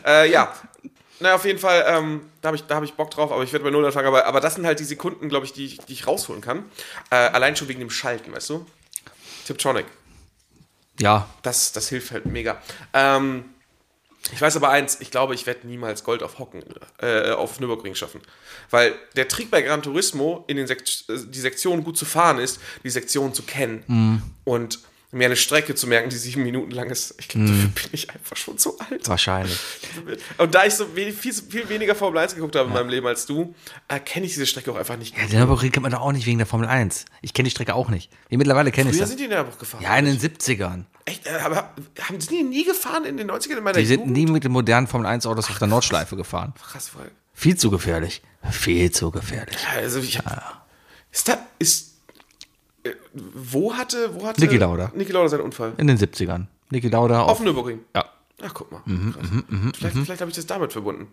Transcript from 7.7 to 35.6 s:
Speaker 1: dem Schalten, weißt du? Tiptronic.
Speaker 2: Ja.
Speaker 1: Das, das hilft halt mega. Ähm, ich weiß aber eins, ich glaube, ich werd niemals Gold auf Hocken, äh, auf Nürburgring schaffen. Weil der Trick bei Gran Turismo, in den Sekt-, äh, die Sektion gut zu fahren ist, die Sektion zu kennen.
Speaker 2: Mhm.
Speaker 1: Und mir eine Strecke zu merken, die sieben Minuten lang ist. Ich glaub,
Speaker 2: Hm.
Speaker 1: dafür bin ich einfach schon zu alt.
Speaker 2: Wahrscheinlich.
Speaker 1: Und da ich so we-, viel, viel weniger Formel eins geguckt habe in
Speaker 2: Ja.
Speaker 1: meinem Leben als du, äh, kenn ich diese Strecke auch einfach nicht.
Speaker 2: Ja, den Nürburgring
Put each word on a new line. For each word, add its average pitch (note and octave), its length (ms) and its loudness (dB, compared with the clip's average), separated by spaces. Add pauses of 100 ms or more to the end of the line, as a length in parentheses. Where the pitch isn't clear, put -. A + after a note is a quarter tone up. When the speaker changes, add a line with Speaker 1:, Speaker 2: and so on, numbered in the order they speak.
Speaker 1:
dem A#2+ 120 -10
Schalten, A#2+ 420 -6
weißt - 180 -10
du? E3+ 140 -8 (800)
Tiptronic. C3 400 -2 (1120)
Speaker 2:
Ja. G#2 280 4 (160)
Speaker 1:
Das, - 300 -2
das - 160 -6
hilft B2+ 220 -8
halt A2+ 140 -10
mega. A2+ 340 -4 (340)
Ähm, C3+ 520 4 (880)
ich - 80 -6
weiß D#3 140 4
aber C#3+ 140 4
eins, C#3 300 4
ich - 120 -14
glaube, C3 240 0
ich - 100 -10
werd B2 180 -6
niemals A#2+ 400 -8
Gold A#2 200 -2
auf - 160 -12
Hocken, G#2+ 240 -14 (380)
äh, A2 300 2
auf - 280 -2
Nürburgring A2+ 360 -6
schaffen. - 260 -8 (500)
Weil A#2+ 220 6 (220)
der C3 120 2
Trick - 240 -6
bei E3+ 100 6
Gran D3 220 0
Turismo, D#3+ 640 -2
in C#3+ 100 -4
den C3 100 -2
Sekt-, - 420 -4
äh, A#2 80 -4 (100)
die C3 120 -12
Sektion D#3 440 0
gut E3 140 -6
zu D#3 80 -2
fahren D#3 340 4
ist, B2+ 200 -4 (240)
die C3+ 60 -8
Sektion C3 460 -2
zu - 80 -6
kennen. A2+ 440 -4
Speaker 2:
Mhm. A2 340 4 (220)
Speaker 1:
Und A#2+ 360 -2 (320)
mir B2+ 140 2
eine B2 100 4
Strecke D3+ 400 0
zu B2+ 120 -2
merken, A#2 220 4
die B2+ 60 -6
sieben B2 280 -4
Minuten A#2+ 280 -4
lang B2 180 -8
ist. - 300 -8
Ich - 80 -16
glaub, A2 180 2
Speaker 2:
Hm. G#2 80 6
Speaker 1:
dafür G2+ 160 4
bin - 220 -4
ich - 180 -8
einfach - 280 -14
schon - 200 -8
zu - 220 0
alt. - 300 -8
Speaker 2:
Wahrscheinlich. F#2 480 0 (800)
Speaker 1:
Und E3 180 4
da F#3 100 8
ich G#3 100 4
so F3+ 200 -6
we-, G3+ 160 -4
viel, A#3 220 -6
viel G#3 360 -8
weniger G#3 260 0
Formel F#3+ 240 0
eins F3 140 0
geguckt D#3+ 220 -6
habe C3 140 2
in B2 40 -2
Speaker 2:
Ja. B2 80 2
Speaker 1:
meinem B2 80 -4
Leben B2 180 -2
als A#2+ 180 -2
du, E3+ 280 -4 (360)
äh, C#3 100 -2
kenn F3 240 -6
ich F3 100 -6
diese C#3 120 -2
Strecke B2+ 260 -8
auch A2+ 60 -6
einfach A#2+ 200 -6
nicht. A2+ 200 -14
Speaker 2:
Ja, G#2 100 -2
den G#2 120 2
Nürburgring B2+ 320 4